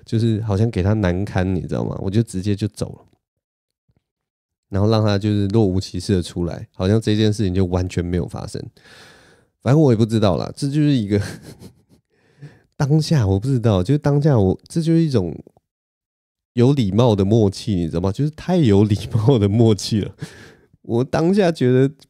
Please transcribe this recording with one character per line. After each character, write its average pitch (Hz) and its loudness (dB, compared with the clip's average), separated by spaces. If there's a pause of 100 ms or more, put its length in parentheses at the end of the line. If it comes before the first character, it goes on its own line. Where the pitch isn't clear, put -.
就 113 -2
是 110 0
好 104 -2
像 113 2
给 90 -2
他 101 2
难 95 0
堪， 95 -2
你 80 -4
知 - -8
道 57 -4
吗？ - -6
我 98 -6
就 110 0
直 92 -6
接 101 -2
就 107 -6
走 - -10
了， - -20 (1700)
然 98 -2
后 104 2
让 110 2
他 101 2
就 104 -2
是 104 0
若 110 2
无 92 0
其 90 -8
事 101 -2
的 90 0
出 87 -6
来， 87 -10
好 92 -4
像 107 4
这 107 -2
件 107 2
事 104 -2
情 90 -2
就 92 0
完 90 -2
全 90 -4
没 87 -4
有 85 -2
发 - -12
生。 - -12 (960)
反 131 2
正 156 4
我 143 4
也 110 2
不 110 2
知 113 0
道 95 2
啦， 50 -6
这 143 -6
就 143 -2
是 147 2
一 117 0
个， 101 0 (760)
<laughs> - -20
当 151 2
下 151 0
我 98 2
不 123 -6
知 135 0
道， 107 2
就 131 0
是 151 0
当 147 0
下 143 2
我， 95 2
这 165 -6
就 165 0
是 165 2
一 160 0
种 95 -2 (1200)
有 123 4
礼 110 0
貌 113 4
的 98 2
默 107 4
契， - -4
你 87 -2
知 80 -8
道 85 -2
吗？ 95 -2
就 135 -4
是 151 -2
太 180 -4
有 107 4
礼 104 0 (140)
貌 120 2
的 101 2
默 113 4
契 104 -4
了。 - -10 (680)
我 120 -4
当 160 -2
下 196 2
觉 127 0
得 131 2 (180)